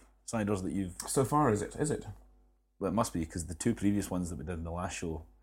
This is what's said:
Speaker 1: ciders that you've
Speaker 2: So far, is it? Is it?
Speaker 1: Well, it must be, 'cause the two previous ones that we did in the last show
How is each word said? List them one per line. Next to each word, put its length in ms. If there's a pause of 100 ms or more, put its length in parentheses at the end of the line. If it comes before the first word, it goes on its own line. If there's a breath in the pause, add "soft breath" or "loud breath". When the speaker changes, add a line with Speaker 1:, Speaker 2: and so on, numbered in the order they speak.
(320)
Speaker 1:
ciders 320
that 100
you've 220 (120)
Speaker 2:
So 180
far, 260
is 100
it? 180
Is 100
it? 160 (720)
Speaker 1:
Well, 120
it 20
must 200
be, 120
'cause 200
the 100
two 180
previous 380
ones 180
that 80
we 80
did 120
in 80
the 60
last 260
show 260 (200)